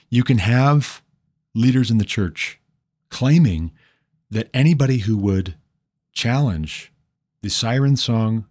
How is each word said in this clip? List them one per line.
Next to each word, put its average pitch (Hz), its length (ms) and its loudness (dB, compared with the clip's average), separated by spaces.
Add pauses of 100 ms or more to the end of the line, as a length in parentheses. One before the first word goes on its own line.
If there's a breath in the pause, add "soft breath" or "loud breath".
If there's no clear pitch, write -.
you 120 140 2
can 127 140 2
have 127 640 0 (520)
leaders 123 380 2
in 113 60 2
the 101 80 2
church - 520 -6 (520)
claiming 127 640 2 (600 soft breath)
that 107 220 -6
anybody 135 460 2
who 104 180 -2
would 95 380 -2 (580)
challenge 117 800 -4 (480)
the 104 80 -8
siren 131 480 0
song 113 540 -2